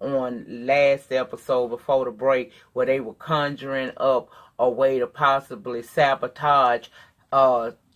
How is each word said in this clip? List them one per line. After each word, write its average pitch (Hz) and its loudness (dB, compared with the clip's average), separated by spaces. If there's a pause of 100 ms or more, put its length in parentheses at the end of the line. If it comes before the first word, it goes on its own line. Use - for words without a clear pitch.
on 123 -6
last 139 2
episode 127 -2
before 131 -2
the 123 -6
break, 127 0 (220)
where 127 0
they 135 0
were 110 -10
conjuring 139 -4
up 127 0 (300)
a 123 2
way 131 0
to 120 -2
possibly 127 -4
sabotage, 135 0 (440)
uh, 127 4 (260)